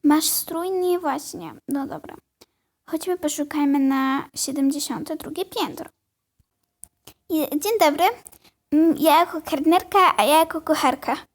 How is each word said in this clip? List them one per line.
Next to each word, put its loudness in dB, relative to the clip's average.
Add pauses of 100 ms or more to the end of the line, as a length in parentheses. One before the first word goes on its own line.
Masz 4
strój? -4
Nie, 0
właśnie. -8 (140)
No -4
dobra. -14 (680)
Chodźmy, -4
poszukajmy 0
na 0
siedemdziesiąte -2
drugie -8
piętro. -6 (1400)
I, -2
dzień -2
dobry. 4 (680)
Mm, 4
ja 4
jako 0
kelnerka, 2
a 2
ja 4
jako 0
kucharka. 0 (180)